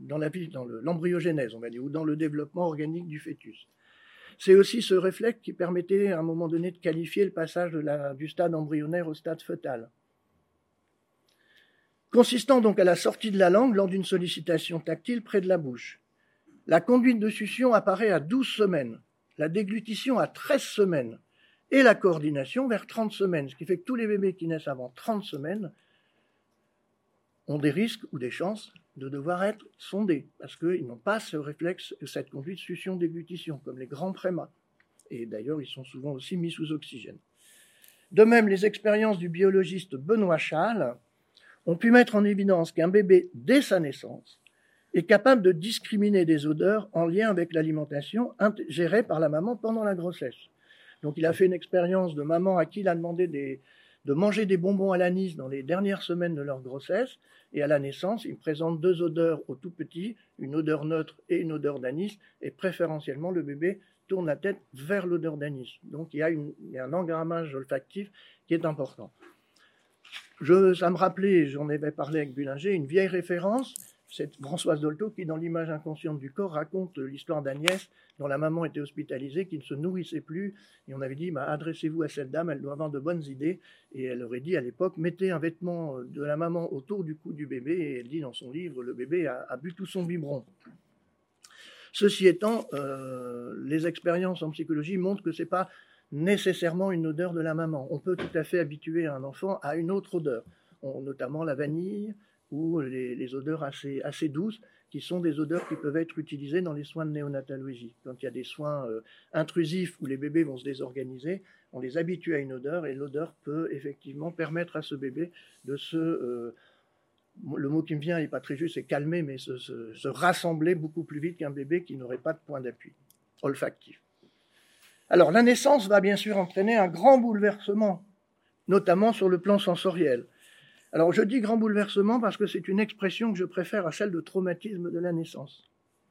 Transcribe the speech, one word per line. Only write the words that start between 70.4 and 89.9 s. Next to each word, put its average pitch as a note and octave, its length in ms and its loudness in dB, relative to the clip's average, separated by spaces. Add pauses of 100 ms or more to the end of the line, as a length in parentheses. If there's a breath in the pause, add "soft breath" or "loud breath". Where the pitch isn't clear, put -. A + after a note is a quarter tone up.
Je, F3+ 340 8
ça F3 160 2
me F#3 60 0
rappelait, F#3 500 4
j'en C#3+ 220 -6
avais D3 240 -2
parlé D3+ 280 -2
avec C3+ 140 -6
Bullinger, C#3+ 380 -4
une D#3+ 140 -2
vieille F#3+ 200 2
référence, F3+ 680 -2 (400 loud breath)
c'est D3+ 280 -8
Françoise D3+ 380 -2
Dolto D3+ 280 -2
qui, - 160 -10
dans D#3 140 -4
L'image E3 320 -4
inconsciente D#3 480 -6
du C3+ 120 -12
corps, G3 220 -6
raconte E3 460 -6
l'histoire C#3 420 -6
d'Agnès, D3 480 -6 (300 soft breath)
dont C#3 80 -10
la C#3 100 -6
maman D#3 300 -6
était C#3+ 140 -10
hospitalisée, C#3+ 640 -10
qui D#3+ 100 -12
ne C#3+ 60 -12
se - 100 -14
nourrissait D#3+ 480 -8
plus, F#3+ 340 -12 (320 soft breath)
et C#3 60 -18
on C3+ 80 -12
avait C3+ 140 -8
dit, E3 160 -8
bah, « C#3+ 180 -6
Adressez-vous D#3 540 -6
à D3+ 60 -2
cette C3+ 220 -8
dame, D#3+ 200 -4
elle C#3+ 100 -6
doit C#3 140 -10
avoir D3+ 160 -6
de C#3+ 80 -6
bonnes E3 260 -4
idées », C#3+ 360 -4 (340 soft breath)
et B2+ 100 -8
elle B2+ 180 -6
aurait B2 180 -8
dit E3 140 -2
à D#3 60 2
l'époque, « C3 380 -4
Mettez F3 320 -2
un E3 80 0
vêtement E3 600 -4
de C3 240 -10
la D3 140 -2
maman E3+ 380 -2
autour F#3 300 -6
du D#3 100 -6
cou E3+ 180 -12
du D3 140 -8
bébé », C3 340 -6
et C#3+ 200 -4
elle A#2+ 80 -16
dit D#3 120 -6
dans B2+ 140 -10
son B2 160 -14
livre, « D3 340 -10
Le B2 80 -8
bébé C#3+ 340 -2
a, B2+ 220 -4
a B2+ 80 -8
bu D#3+ 160 -10
tout F#3 140 -10
son F#3 160 -6